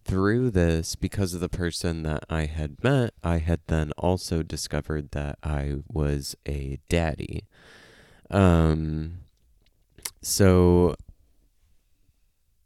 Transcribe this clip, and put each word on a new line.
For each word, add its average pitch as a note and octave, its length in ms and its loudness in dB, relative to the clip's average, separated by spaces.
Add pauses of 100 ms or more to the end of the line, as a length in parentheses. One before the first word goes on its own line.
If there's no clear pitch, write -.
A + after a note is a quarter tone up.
through G#2 480 0
this, E2+ 440 2
because F#2 380 -4
of F2 60 -8
the F2 80 -2
person E2+ 560 -4
that D#2 260 -4
I D#2+ 160 -2
had D2+ 360 -6
met, B2 300 2 (100)
I E2+ 160 0
had E2 280 0
then D#2 320 -2
also F2+ 440 0
discovered D2+ 680 -6
that D2 320 -6
I C#2+ 320 -2 (120)
was D2 480 -4 (140)
a C#2 300 -6 (100)
daddy. - 560 -2 (880)
Um, D#2+ 880 2 (1040)
so, F2+ 720 6 (1700)